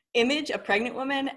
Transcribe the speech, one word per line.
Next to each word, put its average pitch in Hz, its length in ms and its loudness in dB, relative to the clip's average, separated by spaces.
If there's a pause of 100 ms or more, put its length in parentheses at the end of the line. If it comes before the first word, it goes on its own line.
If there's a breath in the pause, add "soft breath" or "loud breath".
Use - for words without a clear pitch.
(120)
image 277 380 2
a 196 80 -2
pregnant 220 360 0
woman 269 420 -2